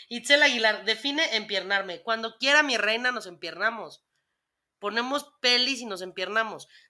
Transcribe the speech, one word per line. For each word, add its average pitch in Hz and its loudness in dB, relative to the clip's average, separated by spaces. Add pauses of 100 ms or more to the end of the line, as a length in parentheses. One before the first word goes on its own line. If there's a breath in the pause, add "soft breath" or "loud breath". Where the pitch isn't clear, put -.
Itzel 277 2
Aguilar, 220 2
define 277 0
empiernarme. 196 -2
Cuando 226 -2
quiera, 285 6
mi 269 2
reina, 226 2
nos 214 -6
empiernamos. 175 -6 (760)
Ponemos 240 -2
pelis 247 2
y 247 -10
nos 190 -6
empiernamos. 185 -4 (220 soft breath)